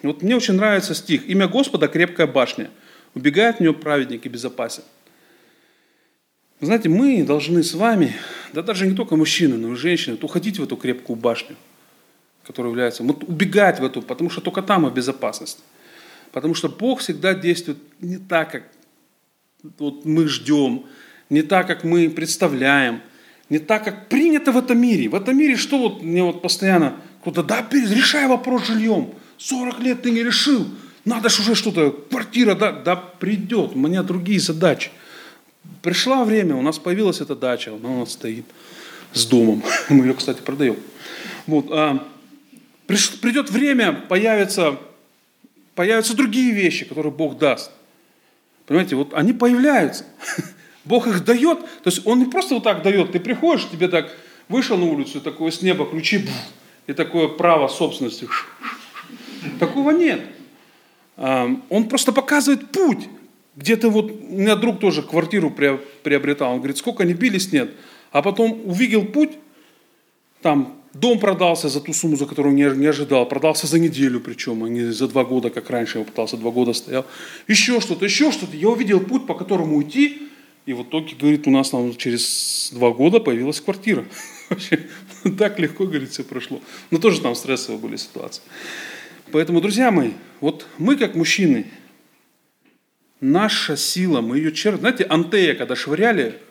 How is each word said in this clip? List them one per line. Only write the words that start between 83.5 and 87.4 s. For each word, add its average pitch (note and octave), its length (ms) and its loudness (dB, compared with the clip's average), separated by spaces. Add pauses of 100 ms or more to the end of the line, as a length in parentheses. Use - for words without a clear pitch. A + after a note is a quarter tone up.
квартира. F#3+ 440 -2 (220)
<laughs> - 220 -20
Вообще, - 320 -2 (580)
так G#3 200 0
легко, F#3+ 280 -2
говорит, C#3+ 240 -6
всё - 140 -10
прошло. - 360 -10 (300)
Но E3 80 2
тоже E3 220 4
там B2 140 -2
стрессовые A#2+ 460 -6